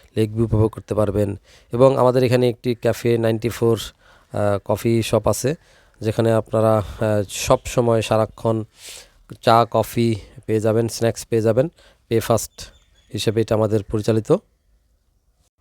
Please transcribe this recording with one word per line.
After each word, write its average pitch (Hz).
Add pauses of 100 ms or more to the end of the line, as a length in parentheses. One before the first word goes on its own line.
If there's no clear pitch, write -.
(160)
লেক 107
ভিউ 113
উপভোগ 110
করতে -
পারবেন। 101 (320)
এবং 131
আমাদের 127
এখানে 123
একটি 120
ক্যাফে 117
নাইনটি 113
ফোর, 113
আহ, -
কফি 113
শপ 107
আছে, 123 (460)
যেখানে 110
আপনারা, 110
আহ, 107
সব -
সময় 117
সারাক্ষণ 110 (800)
চা, 113
কফি 113 (300)
পেয়ে 110
যাবেন, 113
স্ন্যাক্স -
পেয়ে 113
যাবেন। 113 (400)
পে 113
ফাস্ট - (400)
হিসেবে 110
এটা 113
আমাদের 107
পরিচালিত। 110 (1300)